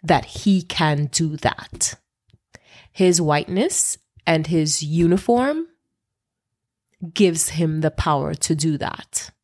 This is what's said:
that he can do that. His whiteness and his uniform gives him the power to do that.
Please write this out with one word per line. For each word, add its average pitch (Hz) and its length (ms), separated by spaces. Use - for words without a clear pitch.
that 156 220
he 190 380
can 151 440
do 156 320
that. - 560
His 180 280
whiteness 175 760
and 160 200
his 156 360
uniform 214 840
gives 170 360
him 156 300
the 156 100
power 151 440
to - 200
do 151 240
that. - 520